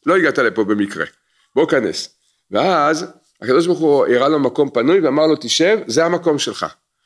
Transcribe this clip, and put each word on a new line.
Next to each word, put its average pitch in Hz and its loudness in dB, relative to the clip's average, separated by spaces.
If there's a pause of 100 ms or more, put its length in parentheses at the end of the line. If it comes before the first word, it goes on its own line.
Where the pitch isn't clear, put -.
לא 170 2
הגעת 160 0
לפה 110 0
במקרה, 101 -4 (500)
בוא 156 2
כנס." 123 -4 (420)
ואז 156 0 (360)
הקדוש 139 2
ברוך 165 0
הוא 143 2
הראה 123 2
לו 151 0
מקום 139 0
פנוי 143 2
ואמר 151 2
לו, 156 2
"תשב, 165 0
זה 139 0
המקום 170 0
שלך. - -6 (400)